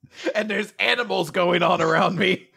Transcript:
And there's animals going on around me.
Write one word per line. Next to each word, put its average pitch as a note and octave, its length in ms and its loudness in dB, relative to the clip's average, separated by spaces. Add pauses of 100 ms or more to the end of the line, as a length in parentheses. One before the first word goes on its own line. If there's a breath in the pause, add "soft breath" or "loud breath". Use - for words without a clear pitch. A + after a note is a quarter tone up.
(340 loud breath)
And G#3+ 160 -2
there's G3+ 280 -4
animals G3 520 -2
going F3 320 2
on E3+ 200 2
around E3 360 2
me. F#3+ 380 0